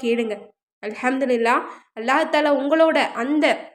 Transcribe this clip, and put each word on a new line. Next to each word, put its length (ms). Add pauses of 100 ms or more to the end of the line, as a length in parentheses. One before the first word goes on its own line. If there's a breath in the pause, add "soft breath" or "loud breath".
கேளுங்க. 320 (520)
அல்ஹம்துலில்லாஹ், 760 (380 loud breath)
அல்லாஹ் 300
தாலா 240
உங்களோட 440 (140)
அந்த 340 (280)